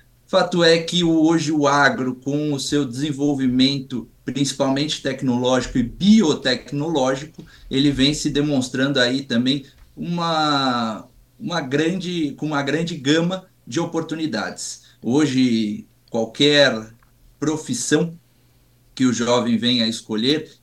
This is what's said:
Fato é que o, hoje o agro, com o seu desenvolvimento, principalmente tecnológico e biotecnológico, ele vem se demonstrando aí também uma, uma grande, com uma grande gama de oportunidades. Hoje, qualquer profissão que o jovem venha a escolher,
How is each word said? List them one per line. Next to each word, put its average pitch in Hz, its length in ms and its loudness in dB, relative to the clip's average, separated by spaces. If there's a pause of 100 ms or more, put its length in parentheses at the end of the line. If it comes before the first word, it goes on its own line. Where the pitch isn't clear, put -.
(260)
Fato 175 380 0
é 165 160 6
que 175 240 -2
o, 165 180 4
hoje 160 300 2
o 147 160 2
agro, 131 480 2
com 147 380 -4
o 135 60 -4
seu 147 260 -2
desenvolvimento, 135 1200 -2 (160)
principalmente 139 800 -2
tecnológico 127 720 -2
e 120 60 2
biotecnológico, 143 1600 0 (240)
ele 139 220 2
vem 135 240 2
se 151 160 -4
demonstrando 139 680 0
aí 127 220 0
também 131 440 -2 (300)
uma, 147 1120 -2 (320)
uma 160 220 -4
grande, 160 760 -2
com 151 120 -6
uma 143 160 -2
grande 160 320 -4
gama 165 500 0 (220)
de 120 120 -4
oportunidades. 156 1040 -6 (200)
Hoje, 123 800 0 (240)
qualquer 123 840 2 (440)
profissão 151 800 -2 (800)
que 131 100 2
o 120 80 4
jovem 117 440 2
venha 120 280 0
a 113 40 -2
escolher, 120 640 -2 (120)